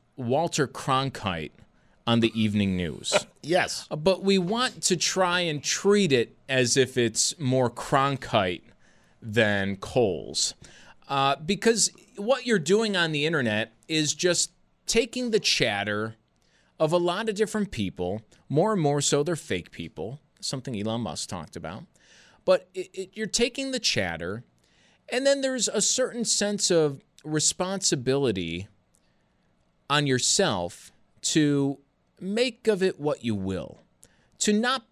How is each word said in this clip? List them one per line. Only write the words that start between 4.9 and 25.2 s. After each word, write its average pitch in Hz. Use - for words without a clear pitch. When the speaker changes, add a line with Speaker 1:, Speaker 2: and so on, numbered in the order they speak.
Speaker 1:
try 180
and 156
treat 196
it 117
as 127
if 127
it's 117
more 127
Cronkite 131
than 104
Coles. 82
Uh, 139
because 190
what 247
you're 220
doing 202
on 165
the 147
internet 117
is 156
just -
taking 226
the 208
chatter 107
of 156
a 180
lot 175
of 214
different 208
people. 95
More 175
and 196
more 147
so, 143
they're 160
fake 92
people, 90
something 131
Elon 110
Musk 85
talked 82
about. 87
But -
it, 185
it, 190
you're 214
taking 269
the 254
chatter, 92
and 262